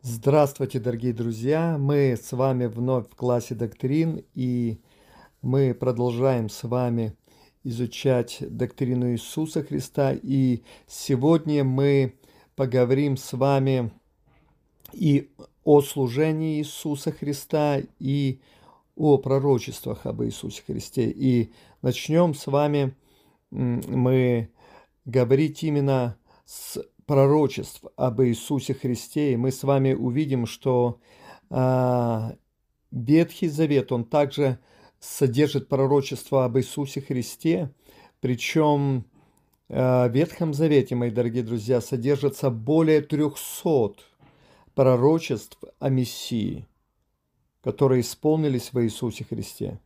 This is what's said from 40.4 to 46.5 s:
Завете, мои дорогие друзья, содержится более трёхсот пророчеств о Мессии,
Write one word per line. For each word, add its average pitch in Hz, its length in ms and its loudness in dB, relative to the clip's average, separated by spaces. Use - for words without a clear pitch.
Завете, 143 440 2
мои 120 140 -2
дорогие 120 320 -2
друзья, 113 380 0
содержится 139 680 -2
более 151 500 4
трёхсот 147 1040 -2
пророчеств 131 840 2
о 139 100 -2
Мессии, 120 800 -2